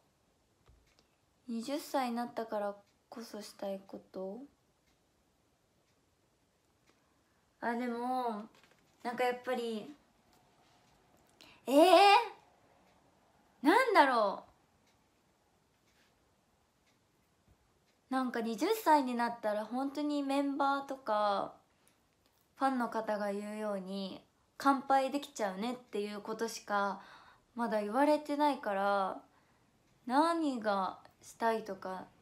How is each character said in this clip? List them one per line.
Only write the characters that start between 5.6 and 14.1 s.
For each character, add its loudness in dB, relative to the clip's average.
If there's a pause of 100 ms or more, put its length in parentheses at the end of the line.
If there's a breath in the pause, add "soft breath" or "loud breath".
あ、 -4
で -4
も、 -4 (580)
な -6
ん -8
か 0
や 0
っ -8
ぱ -2
り、 -8 (1700 loud breath)
え 0
ー、 8 (1800)
な 6
ん 2
だ 8
ろ 0 (3750)